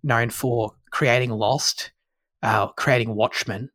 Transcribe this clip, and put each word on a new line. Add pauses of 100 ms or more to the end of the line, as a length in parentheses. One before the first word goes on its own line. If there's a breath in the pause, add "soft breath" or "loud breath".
known
for (180)
creating
Lost, (500)
uh,
creating
Watchmen